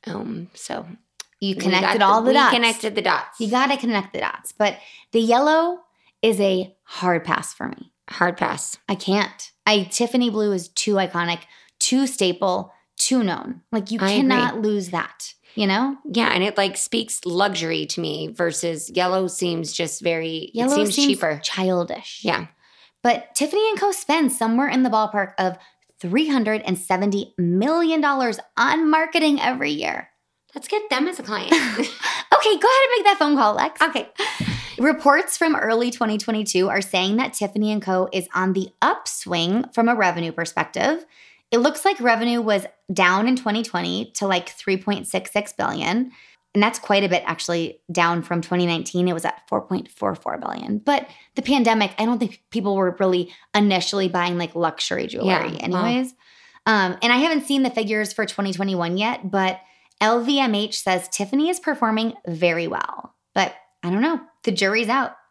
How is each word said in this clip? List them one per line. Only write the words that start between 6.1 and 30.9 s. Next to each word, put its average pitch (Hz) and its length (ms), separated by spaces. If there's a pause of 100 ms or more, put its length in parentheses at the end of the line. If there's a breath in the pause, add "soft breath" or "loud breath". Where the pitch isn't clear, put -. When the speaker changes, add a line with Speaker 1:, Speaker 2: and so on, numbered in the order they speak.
Speaker 2:
is 220 180
a 185 440
hard 175 420
pass - 280
for - 140
me. - 240 (180)
Speaker 1:
Hard 180 280
pass. - 400 (100)
Speaker 2:
I 202 80
can't. - 560 (140)
I, 208 180
Tiffany 240 460
blue 208 240
is 180 160
too - 260
iconic, 170 460 (360 soft breath)
too 262 300
staple, 185 680 (240 soft breath)
too - 240
known. 190 400 (100)
Like, 214 200
you 226 100
Speaker 1:
I 196 140
Speaker 2:
cannot 247 420
Speaker 1:
agree. 208 120
Speaker 2:
lose 202 200
that, - 440 (220 soft breath)
you 208 120
know? 247 380
Speaker 1:
Yeah, 233 240
and 185 140
it, 202 120
like, 196 220
speaks - 480
luxury 165 600
to - 120
me 156 280
versus 165 640
yellow 185 360
seems 165 460
just - 280
very, 165 520
Speaker 2:
Yellow 247 200
Speaker 1:
it - 20
seems 302 200
Speaker 2:
seems 285 120
Speaker 1:
cheaper. 156 360
Speaker 2:
childish. - 800
Speaker 1:
Yeah. 165 240 (560 soft breath)
Speaker 2:
But 240 320
Tiffany 392 340
and 415 100
Co. 403 120
spends 302 460
somewhere 233 320
in 262 140
the 254 60
ballpark 214 480
of 185 200 (420 soft breath)
three 233 280
hundred 220 340
and 180 160
seventy 196 600
million 302 640
dollars 262 380 (160)
on 302 340
marketing 320 520
every 254 300
year. - 380 (440)
Speaker 1:
Let's - 140
get 427 220